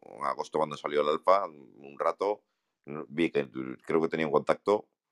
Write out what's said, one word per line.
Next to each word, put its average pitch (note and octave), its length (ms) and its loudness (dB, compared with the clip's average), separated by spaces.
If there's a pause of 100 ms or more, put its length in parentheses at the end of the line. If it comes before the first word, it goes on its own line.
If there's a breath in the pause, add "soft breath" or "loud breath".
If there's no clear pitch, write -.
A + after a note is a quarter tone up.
en G#1 220 -14
agosto C#2+ 340 -4
cuando D2+ 200 -2
salió D2 240 -2
el D2 80 2
alfa, F#2 360 4
un C#2 540 -16
rato, F#2+ 440 -2 (640)
vi D2+ 240 0
que C#2 180 -2 (360)
creo D#2+ 160 2
que D#2+ 80 0
tenía D#2+ 160 -2
un C#2+ 80 -4
contacto, D2+ 560 0 (220)